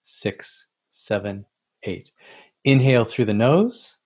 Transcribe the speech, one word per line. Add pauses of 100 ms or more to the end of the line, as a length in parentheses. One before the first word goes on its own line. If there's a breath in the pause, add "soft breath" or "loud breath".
six, (220)
seven, (380)
eight. (540 loud breath)
Inhale
through
the
nose.